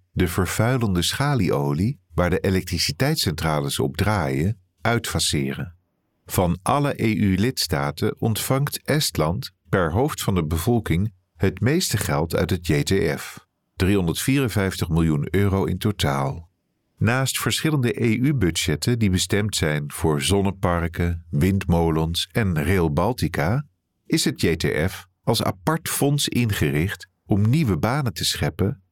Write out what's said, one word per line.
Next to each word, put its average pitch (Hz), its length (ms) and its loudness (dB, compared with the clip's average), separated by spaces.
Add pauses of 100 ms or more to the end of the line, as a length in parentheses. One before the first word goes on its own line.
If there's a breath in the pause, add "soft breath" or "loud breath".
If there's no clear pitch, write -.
(120)
de 92 160 2
vervuilende 107 760 0
schalieolie 95 960 0 (140)
waar 87 160 2
de 90 100 0
elektriciteitscentrales 85 1400 -2
op 65 180 -2
draaien, 85 600 0 (220)
uitfaseren. - 920 -2 (500)
Van 87 360 0
alle 143 420 0
E 113 100 2
U-lidstaten 95 1080 0
ontvangt 131 640 -2
Estland 110 680 -2 (180)
per 87 220 2
hoofd 127 320 -2
van 101 120 0
de 87 100 0
bevolking 98 680 0 (220)
het - 260 -2
meeste 147 360 0
geld 143 380 -2
uit 87 140 0
het 87 180 -4
J 73 160 2
T 87 360 0
F, - 280 -16 (280)
driehonderdvierenvijftig 95 1120 0
miljoen 80 420 2
euro 98 340 2
in 92 120 -2
totaal. 92 720 -2 (480)
Naast 127 420 0
verschillende 127 640 0
E 113 120 2
U-budgetten 117 840 0
die 107 100 4
bestemd 98 460 0
zijn 76 360 -2
voor 76 300 0
zonneparken, 87 1080 0
windmolens 85 1040 2
en 92 320 0
Rail 82 300 2
Baltica, 101 720 0 (400)
is - 200 0
het - 160 -2
J 85 140 2
T 78 360 0
F - 160 -16 (160)
als 113 200 0
apart - 460 -2
fonds 143 380 0
ingericht 98 800 0 (180)
om 107 240 2
nieuwe 123 280 2
banen 120 360 0
te 82 120 -6
scheppen - 560 -2 (100)